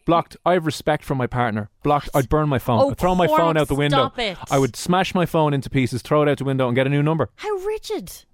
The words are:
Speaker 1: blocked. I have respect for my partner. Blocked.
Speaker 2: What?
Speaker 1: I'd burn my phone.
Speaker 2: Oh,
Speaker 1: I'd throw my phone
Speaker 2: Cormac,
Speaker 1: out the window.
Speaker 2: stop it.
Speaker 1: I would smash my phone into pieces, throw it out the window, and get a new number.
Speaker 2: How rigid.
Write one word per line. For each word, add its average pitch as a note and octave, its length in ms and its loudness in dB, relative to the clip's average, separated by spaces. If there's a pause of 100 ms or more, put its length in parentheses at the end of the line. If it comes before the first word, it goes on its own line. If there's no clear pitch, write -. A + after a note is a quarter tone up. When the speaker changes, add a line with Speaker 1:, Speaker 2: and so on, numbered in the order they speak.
Speaker 1:
blocked. E3+ 300 0 (100)
I E3+ 80 4
have E3+ 120 0
respect - 380 -2
for D3 100 -2
my B2+ 120 -2
partner. A2+ 420 -2 (140)
Blocked. D3 300 0
Speaker 2:
What? C#3 120 2
Speaker 1:
I'd - 60 -8
burn D3+ 180 2
my C3+ 100 2
phone. B2 220 2
Speaker 2:
Oh, C#4 120 2
Speaker 1:
I'd - 60 -8
throw F3+ 160 2
my F3+ 120 4
phone D#4 120 4
Speaker 2:
Cormac, D#3+ 240 2
Speaker 1:
out C#3+ 60 -2
the C#3+ 60 -2
window. C#3+ 220 2
Speaker 2:
stop - 220 0
it. G#3 200 -4 (120)
Speaker 1:
I C#3 80 2
would C3 180 0
smash F3+ 380 0
my F3+ 120 2
phone D3+ 260 2
into C#3 160 -4
pieces, B2+ 320 -2
throw D3+ 220 2
it D3 60 2
out C#3+ 100 0
the C3 60 -6
window, C3 240 0
and A#2+ 60 -2
get C3 120 2
a C#3 40 -2
new C#3+ 120 2
number. D3+ 340 0
Speaker 2:
How G#4 200 -6
rigid. G4 560 -6 (220)